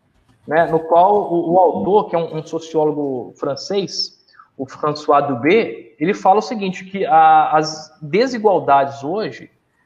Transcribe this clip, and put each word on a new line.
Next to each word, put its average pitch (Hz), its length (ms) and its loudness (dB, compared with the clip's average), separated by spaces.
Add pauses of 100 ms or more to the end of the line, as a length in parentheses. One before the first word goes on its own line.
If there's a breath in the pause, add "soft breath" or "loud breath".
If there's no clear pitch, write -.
(480)
né, 160 160 2
no 160 160 0
qual 175 500 2
o, 170 220 -2
o 180 60 4
autor, 185 500 2
que 185 80 -2
é - 20 -2
um, 160 200 -6
um 156 40 -6
sociólogo 147 920 -4
francês, - 800 -6 (400 soft breath)
o 135 100 -10
François 147 600 0
Dubé, 143 760 0
ele 180 140 0
fala 202 240 2
o 214 40 2
seguinte, 196 440 -8
que 190 180 -6
a, 156 460 4
as - 500 -2
desigualdades 156 1040 0
hoje 175 460 -8 (360)